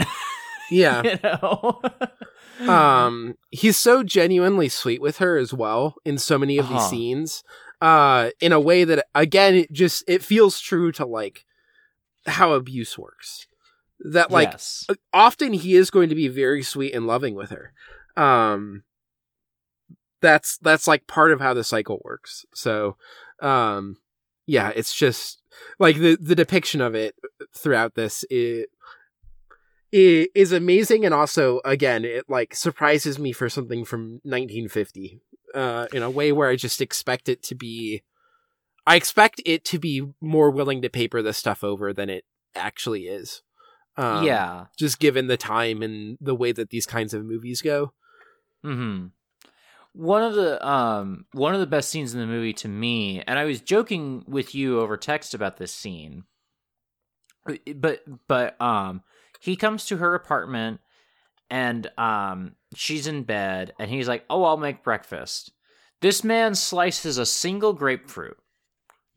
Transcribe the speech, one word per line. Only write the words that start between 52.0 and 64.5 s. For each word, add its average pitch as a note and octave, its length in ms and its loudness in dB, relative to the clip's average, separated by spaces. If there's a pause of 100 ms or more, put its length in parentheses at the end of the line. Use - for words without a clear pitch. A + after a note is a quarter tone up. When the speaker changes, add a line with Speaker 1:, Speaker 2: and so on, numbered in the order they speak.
Speaker 1:
in B2 60 -8
the A2+ 80 -6
movie A2+ 260 -6
to - 140 -12
me, G#2 580 -6
and B2+ 140 -4
I D3 60 -2
was C3+ 160 -6
joking F3 680 -4
with C3+ 260 -6
you C3 260 -2
over G#2+ 160 -4
text - 380 -8
about G#2 240 -8
this F#2 160 -12
scene, D#2 500 -16 (1500)
but, D3 280 -4 (240)
but, B2 340 -2
um, G2 400 -2 (380)
he F#3 160 -6
comes G#3+ 320 -2
to G3 100 -6
her F3 180 0
apartment, A2+ 640 -6 (680)
and, B2 480 -4
um, G2+ 580 -4 (200)
she's D3+ 320 -8
in D3 160 -8
bed, F#2+ 560 -6
and G#2 100 -10
he's B2+ 180 -6
like, A#2+ 220 -6
"Oh, F3+ 140 0
I'll D#3+ 140 2